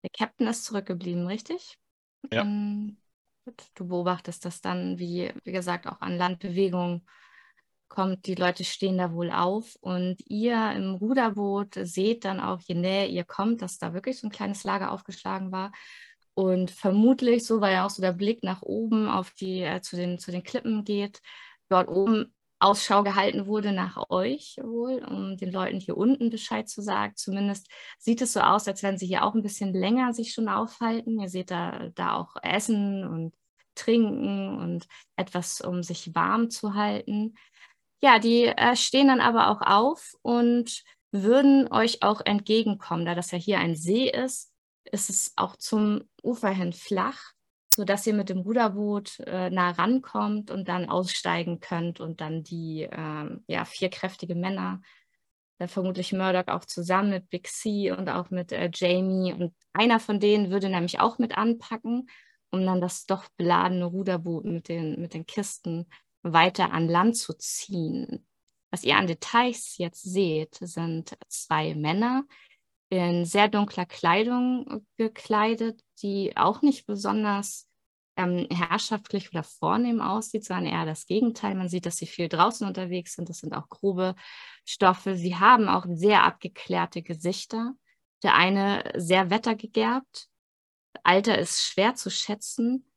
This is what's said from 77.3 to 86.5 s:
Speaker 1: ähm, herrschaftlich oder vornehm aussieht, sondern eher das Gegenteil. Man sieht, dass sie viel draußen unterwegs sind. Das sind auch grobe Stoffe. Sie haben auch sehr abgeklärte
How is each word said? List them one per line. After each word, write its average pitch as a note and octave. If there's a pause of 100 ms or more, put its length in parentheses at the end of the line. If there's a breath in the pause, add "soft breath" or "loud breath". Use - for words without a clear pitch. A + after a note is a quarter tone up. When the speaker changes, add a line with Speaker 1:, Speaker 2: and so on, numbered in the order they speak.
Speaker 1:
ähm, F3+
herrschaftlich F#3+
oder E3+
vornehm A3+
aussieht, G#3+
sondern F3+
eher E3
das D#3+
Gegenteil. A3
Man F#3
sieht, F3
dass E3+
sie E3
viel E3+
draußen G3+
unterwegs F#3
sind. E3+
Das F3
sind -
auch -
grobe F#3 (500 loud breath)
Stoffe. F#3+
Sie F3
haben G#3+
auch F3+
sehr F3
abgeklärte -